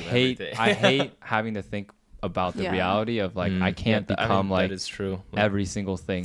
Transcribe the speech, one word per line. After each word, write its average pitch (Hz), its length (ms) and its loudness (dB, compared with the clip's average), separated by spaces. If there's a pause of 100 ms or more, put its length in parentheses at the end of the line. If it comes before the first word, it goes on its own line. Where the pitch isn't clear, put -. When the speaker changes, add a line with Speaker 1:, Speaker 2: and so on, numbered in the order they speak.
Speaker 1:
do 82 60 -8
Speaker 2:
hate, 123 320 2
Speaker 1:
everything. 90 160 -8
<laughs> - 20 -10
Speaker 2:
I 117 140 4
hate 160 480 2
having 110 340 -2
to 98 80 -4
think 101 300 -8 (300)
about 92 320 -2
the 95 100 -4
Speaker 3:
Yeah. 90 80 -2
Speaker 2:
reality 104 480 0
of, 92 160 -2
like, 90 160 0
Speaker 1:
Mm. 92 100 2
Speaker 2:
I 92 100 2
can't 107 380 0
Speaker 1:
Yeah, 101 60 0
th-, - 20 -4
I - 60 0
Speaker 2:
become, 98 240 2
Speaker 1:
mean, 95 100 2
that 92 60 4
Speaker 2:
like, 95 80 0
Speaker 1:
is 92 140 -8
true. 95 360 -6 (100)
Like 104 100 2
Speaker 2:
every 101 220 2
single 95 320 -2
thing 90 280 -4